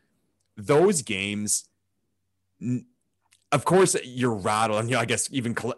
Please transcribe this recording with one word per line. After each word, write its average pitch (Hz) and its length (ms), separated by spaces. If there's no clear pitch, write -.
those 147 440
games, 104 640
n-, 123 240
of 143 140
course, 185 400
you're 123 300
rattled. 107 460
And, 113 100
you 127 60
know, 117 40
I 117 60
guess 123 260
even 120 220
Col-, 120 240